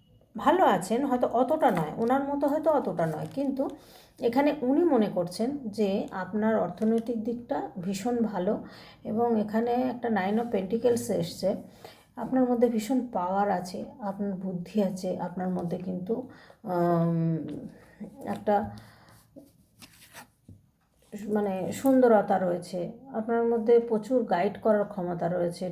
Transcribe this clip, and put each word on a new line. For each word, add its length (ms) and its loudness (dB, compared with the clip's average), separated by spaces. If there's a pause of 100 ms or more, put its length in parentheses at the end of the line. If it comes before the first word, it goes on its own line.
(360)
ভালো 260 4 (140)
আছেন, 320 -2
হয়তো 180 2 (140)
অতটা 300 4
নয়, 220 0 (100)
ওনার 280 2
মতো 220 0
হয়তো 160 0 (100)
অতটা 280 -2
নয়, 300 -6
কিন্তু 280 -2 (540)
এখানে 320 2 (120)
উনি 220 4
মনে 320 4
করছেন 320 -2 (300)
যে 100 2 (340)
আপনার 320 0 (100)
অর্থনৈতিক 540 0 (100)
দিকটা 300 -6 (260)
ভীষণ 380 -2
ভালো। 320 0 (500)
এবং 240 0 (160)
এখানে 280 0 (200)
একটা 160 -4 (100)
নাইন 240 0
অফ 120 -2
পেন্টিকলস 520 0 (140)
এসছে, 280 -4 (680)
আপনার 340 0
মধ্যে 180 4
ভীষণ 300 0 (180)
পাওয়ার 340 0
আছে, 280 -4 (320)
আপনার 220 -4 (120)
বুদ্ধি 320 -6 (120)
আছে, 220 -4 (160)
আপনার 300 -4
মধ্যে 300 -4
কিন্তু, 280 -4 (600)
আম, 640 2 (960)
একটা 220 0 (2750)
মানে 180 0 (260)
সুন্দরতা 580 6
রয়েছে, 420 -2 (380)
আপনার 320 0
মধ্যে 240 4 (140)
প্রচুর 360 0
গাইড 300 0 (100)
করার 280 4
ক্ষমতা 360 -4
রয়েছে, 440 -2